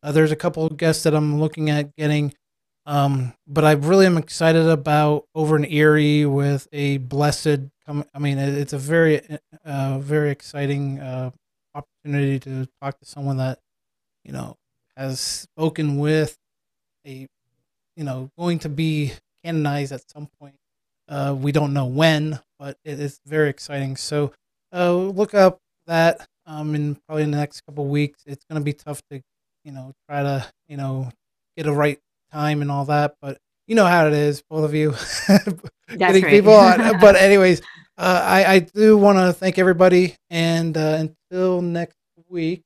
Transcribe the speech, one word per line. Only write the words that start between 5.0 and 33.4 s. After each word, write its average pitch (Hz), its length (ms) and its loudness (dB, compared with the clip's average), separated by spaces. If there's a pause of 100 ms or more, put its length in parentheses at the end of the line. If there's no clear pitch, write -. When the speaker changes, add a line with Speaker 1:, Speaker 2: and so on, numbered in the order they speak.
Speaker 1:
over 156 200 0
in 147 100 0
Erie 151 600 2
with 139 480 -2
a 143 240 -4
blessed, 143 640 -2 (260)
com-, 147 200 -8 (100)
I - 40 -14
mean, 139 200 -4
it, 139 180 -4
it's 143 160 -8
a 143 60 -8
very, 156 420 0 (420)
uh, 135 360 -6
very 147 320 -2
exciting, 139 680 -8
uh, 127 300 -10 (460)
opportunity 143 640 -6
to 131 280 -12 (140)
talk 139 180 -10
to - 60 -20
someone 139 320 -8
that, 131 220 -6 (640)
you - 80 -20
know, 64 240 -14 (400)
has 131 240 -10
spoken 156 800 -6
with 151 360 -2 (680)
a, 135 220 -18 (680)
you 160 80 -12
know, 131 360 -10
going 175 200 -4
to 156 100 -10
be 151 440 -4 (300)
canonized 143 480 -4
at 131 180 -16
some 147 200 -20 (100)
point. 139 160 -20 (520)
Uh, 139 300 -4
we 139 140 -4
don't 147 220 0
know 139 120 -2
when, 151 540 0 (180)
but 139 260 -18
it 156 160 -12
is 143 280 -10
very 151 240 0
exciting. 139 440 -8
So, 147 380 -6 (400)
uh, 180 200 0
look 190 400 -4
up 190 260 2 (260)
that, 165 420 0 (180)
um, 151 300 -8
in 147 200 -4 (120)
probably 156 160 -4
in 151 80 -2
the 147 60 -2
next 147 240 -8
couple 143 240 -10
of 139 40 -6
weeks. 147 360 -4
It's 139 240 -18
gonna 156 120 -8
be 143 120 -6
tough 143 360 -14
to, 135 120 -16 (420)
you 151 80 -20
know, 165 220 -18 (160)
try 143 140 -6
to, 139 220 -4 (220)
you 147 100 -18
know, 135 320 -8 (460)
get 156 120 -6
a 147 60 -2
right 147 260 0 (340)
time 147 280 -2
and 143 80 -4
all 139 160 -4
that, 147 360 -2
but 139 160 -14 (300)